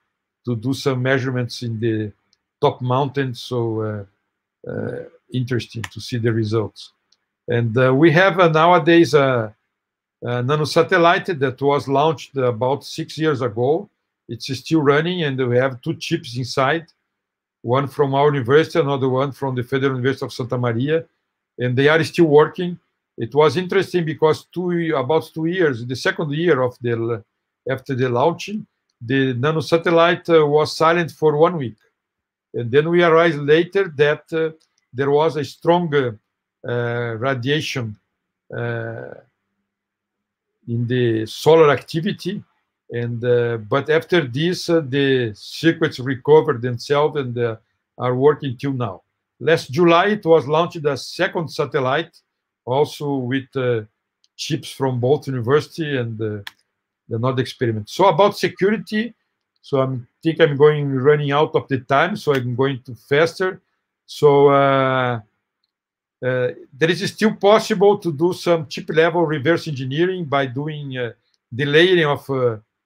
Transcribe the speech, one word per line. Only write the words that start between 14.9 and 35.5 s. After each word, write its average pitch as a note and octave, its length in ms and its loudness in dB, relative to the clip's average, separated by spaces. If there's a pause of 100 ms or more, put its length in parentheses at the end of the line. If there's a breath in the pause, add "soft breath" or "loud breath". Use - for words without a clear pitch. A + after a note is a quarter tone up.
and C3+ 140 -2 (100)
we A#2+ 100 2
have B2+ 240 0
two D#3+ 140 -6
chips D#3+ 420 -6
inside, C#3 480 -2 (760)
one C3 260 0
from C#3 260 0
our C#3+ 180 4
university, C#3+ 480 2
another C#3 300 0
one C3 220 -2
from C3 240 -6
the A#2+ 80 -4
Federal C3+ 320 -2
University C3 300 -4
of A#2+ 80 -12
Santa B2 240 -6
Maria, B2 480 -2 (520)
and B2 180 -4
they C#3 120 4
are D#3+ 160 4
still E3+ 220 2
working. D#3 520 2 (400)
It A#2 180 -8
was D3+ 220 4
interesting F3+ 480 -2
because D#3 400 0
two, E3+ 500 -4
about D#3 380 -2
two D#3+ 120 -6
years, D#3 400 -2
the B2+ 100 -6
second F#3 360 -4
year D#3 300 0
of B2 200 -2
the, A#2 420 -4 (460)
after C3 260 -6
the B2+ 140 0
launching, E3+ 560 -2 (400)
the C3 280 0
nanosatellite, E3 960 0
uh, D#3 180 6
was D3 280 0
silent E3 360 2
for D#3 240 0
one E3 220 2
week. A#2+ 180 -8 (760)
And A#2 180 -6
then D3+ 180 4
we F3 140 4
realized E3 360 4
later E3+ 580 0
that, D3 340 2
uh, D#3+ 200 -2 (420)
there C#3 180 -2
was D3 240 2
a D3+ 80 -4
strong, E3+ 500 0